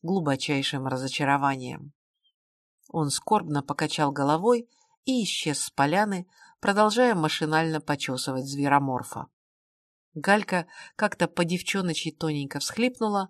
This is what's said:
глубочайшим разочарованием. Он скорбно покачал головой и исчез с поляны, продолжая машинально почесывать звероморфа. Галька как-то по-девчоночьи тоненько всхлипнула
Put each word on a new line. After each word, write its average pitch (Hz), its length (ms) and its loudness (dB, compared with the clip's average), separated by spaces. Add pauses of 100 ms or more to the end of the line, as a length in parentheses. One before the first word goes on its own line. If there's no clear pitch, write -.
глубочайшим 143 840 0
разочарованием. 135 1080 -2 (960)
Он 151 220 0
скорбно 160 500 0
покачал 143 500 -2
головой 160 560 2 (380)
и 254 180 0
исчез - 400 -4
с - 60 -8
поляны, 180 580 0 (320)
продолжая 214 560 4
машинально 156 680 0
почесывать 135 640 -4
звероморфа. 139 840 0 (880)
Галька 190 540 2 (280)
как-то 202 320 0
по-девчоночьи 175 840 -2
тоненько 147 480 -4
всхлипнула 220 720 0